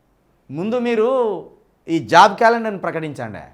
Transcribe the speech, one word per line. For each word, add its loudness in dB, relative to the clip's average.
ముందు -4
మీరు 0
ఈ 0
జాబ్ 6
క్యాలెండర్ని 0
ప్రకటించండి, -10